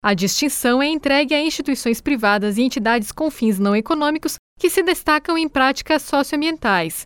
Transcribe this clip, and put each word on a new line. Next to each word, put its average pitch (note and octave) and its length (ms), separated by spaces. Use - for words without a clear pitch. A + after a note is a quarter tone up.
A G#3 140
distinção B3 640
é C#4+ 60
entregue D4 480
a D4 80
instituições C#4+ 580
privadas G#3 560
e A#3 60
entidades A#3 480
com D#4 180
fins A3 300
não G3+ 160
econômicos D4+ 640
que F4 100
se - 100
destacam E4 560
em D#4+ 120
práticas C4+ 540
socioambientais. C#4 1040